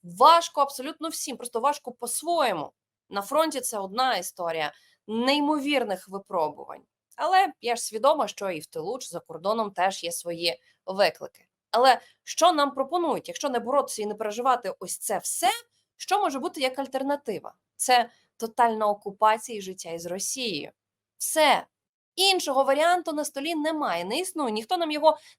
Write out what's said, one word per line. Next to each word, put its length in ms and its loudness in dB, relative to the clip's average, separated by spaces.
важко 580 6
абсолютно 480 -4
всім, 280 -8
просто 220 -8
важко 320 -2
по-своєму. 800 -2
На 120 -4
фронті 400 0
це 160 -6
одна 400 0
історія, 560 -4
неймовірних 1000 0
випробувань. 720 -6
Але 460 2
я 140 -2
ж 60 -4
свідома, 460 2
що 240 -6
і 80 -8
в 60 -12
тилу, 320 -8
чи 100 -12
за 120 -10
кордоном 520 -4
теж 320 0
є 80 -6
свої 480 -8
виклики. 600 -2
Але 300 6
що 280 2
нам 200 0
пропонують? 560 -2
Якщо 220 -6
не 100 -2
боротися 420 -2
і 40 -4
не 100 -6
переживати 640 -2
ось 180 -10
це 200 -4
все, 320 -2
що 220 0
може 200 0
бути 220 -6
як 180 0
альтернатива? 720 -4
Це 340 2
тотальна 500 2
окупація 680 0
і 40 -8
життя 300 -12
із 140 -8
Росією. 680 -6
Все. 480 4
Іншого 480 2
варіанту 500 2
на 120 -4
столі 300 -4
немає, 500 -2
не 140 -2
існує. 320 -4
Ніхто 260 -2
нам 140 -2
його 260 4